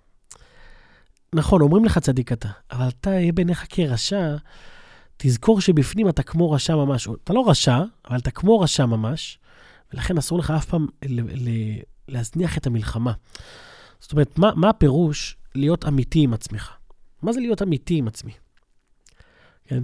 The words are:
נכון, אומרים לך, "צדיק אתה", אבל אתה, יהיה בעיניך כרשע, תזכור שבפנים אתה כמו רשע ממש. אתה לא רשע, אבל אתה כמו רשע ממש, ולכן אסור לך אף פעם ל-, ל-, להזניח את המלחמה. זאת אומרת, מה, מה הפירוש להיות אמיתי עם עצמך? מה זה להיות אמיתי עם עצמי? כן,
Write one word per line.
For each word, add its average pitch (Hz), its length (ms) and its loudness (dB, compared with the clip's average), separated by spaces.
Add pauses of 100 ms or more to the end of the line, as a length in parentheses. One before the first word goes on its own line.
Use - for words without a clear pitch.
(1300)
נכון, 160 280 4
אומרים 175 240 6
לך, 202 120 2
"צדיק 127 340 0
אתה", 110 180 -4 (220)
אבל 127 160 -2
אתה, 127 220 -6
יהיה 180 220 2
בעיניך 175 380 0
כרשע, 160 680 -2 (840)
תזכור 143 440 2
שבפנים 185 480 2
אתה 143 140 -2
כמו 165 280 0
רשע 151 240 0
ממש. 139 320 0 (160)
אתה 175 100 -4
לא 240 160 2
רשע, 131 300 4 (280)
אבל 123 100 -4
אתה 123 140 -4
כמו 214 280 4
רשע 151 260 0
ממש, 117 540 -4 (540)
ולכן 165 240 -4
אסור 165 220 -2
לך 147 120 -2
אף 156 140 0
פעם 160 220 -2 (180)
ל-, 120 440 -6
ל-, 110 320 -4 (260)
להזניח 147 500 -4
את - 100 -6
המלחמה. 117 460 -2 (840)
זאת - 120 -20
אומרת, 147 280 0
מה, 202 160 4
מה 170 140 4
הפירוש 156 680 0 (180)
להיות 147 300 -2
אמיתי 143 340 0
עם 131 140 4
עצמך? - 400 -8 (480)
מה 214 120 -2
זה 254 60 -4
להיות 233 220 -2
אמיתי 175 340 -2
עם 131 120 0
עצמי? 110 240 -12 (1400)
כן, 127 160 -4